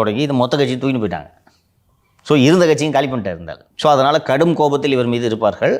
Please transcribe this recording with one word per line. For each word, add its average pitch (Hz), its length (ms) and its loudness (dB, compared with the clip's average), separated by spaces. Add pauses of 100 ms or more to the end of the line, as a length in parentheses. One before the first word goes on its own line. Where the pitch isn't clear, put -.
தொடங்கி 107 260 -2
இது 135 160 0
மொத்த 127 140 -4
கட்சியை 127 220 -2
தூக்கிட்டு 127 260 -2
போயிட்டாங்க. 85 260 -8 (960)
So, 151 80 2 (120)
இருந்த 175 220 4
கட்சியும் 147 260 0
காலி 139 140 0
பண்ணிட்டாரு 98 300 -6
இருந்தாலும். 80 280 -16 (140)
So, 156 140 2
அதனால 135 200 2 (140)
கடும் 151 300 2
கோபத்தில் 143 360 0
இவர் 120 160 0
மீது 120 180 -2
இருப்பார்கள். 113 500 0